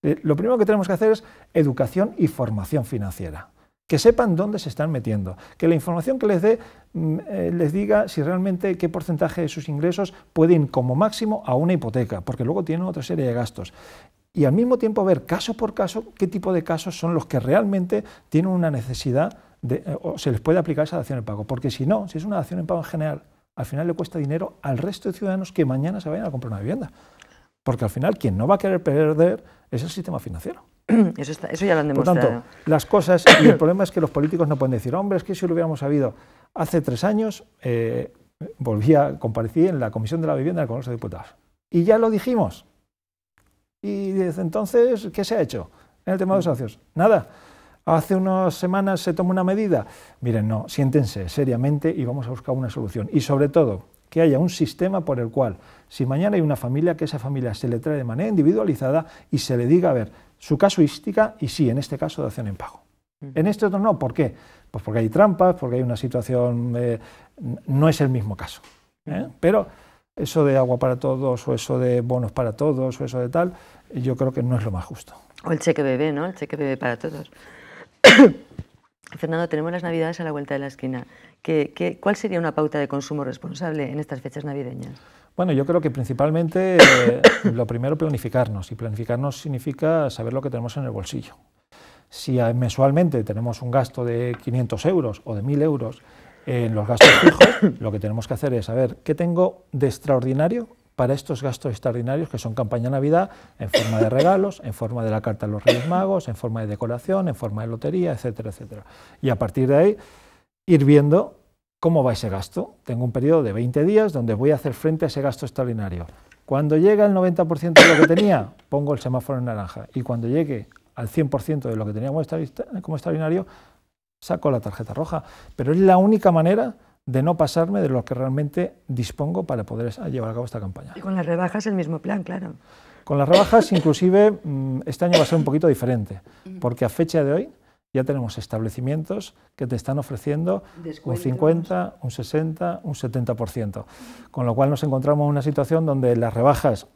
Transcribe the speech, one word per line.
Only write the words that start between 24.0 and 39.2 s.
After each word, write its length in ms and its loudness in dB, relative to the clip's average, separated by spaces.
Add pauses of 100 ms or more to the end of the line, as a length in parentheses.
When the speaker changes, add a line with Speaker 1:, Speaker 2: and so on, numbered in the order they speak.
Speaker 1:
dinero 420 -4
al 160 -2
resto 340 -6
de 60 -10
ciudadanos 340 -4
que 140 2
mañana 340 -2
se 100 -10
vayan 160 -6
a 60 -4
comprar 220 -8
una 80 -8
vivienda. 300 -6 (680)
Porque 220 -2
al 60 0
final 280 0
quien 200 0
no 100 0
va 80 6
a 20 -2
querer 240 0
perder 600 2 (260)
es 140 -4
el 60 -8
sistema 300 -8
financiero. 420 -10 (260)
Speaker 2:
<clears throat> 300 4
Eso 160 -8
está, 140 -12
eso 180 -4
ya 100 4
lo 60 2
han 120 0
Speaker 1:
Por 120 2
tanto, 220 4
Speaker 2:
demostrado. 160 0 (220)
Speaker 1:
las 200 2
cosas, 400 4 (180)
y 40 10
el 100 8
problema 260 2
es 80 -2
que 100 -2
los 100 2
políticos 360 0
no 80 0
pueden 160 0
decir, 240 -2
"Hombre, 220 -2
es 80 -2
que 100 -6
si 100 -6
lo 80 0
hubiéramos 280 -2
sabido 320 0 (420)
hace 260 0
tres 220 -4
años", 400 -2 (180)
eh, 520 -2 (460)
volví 360 2
a, 240 2
comparecí 480 0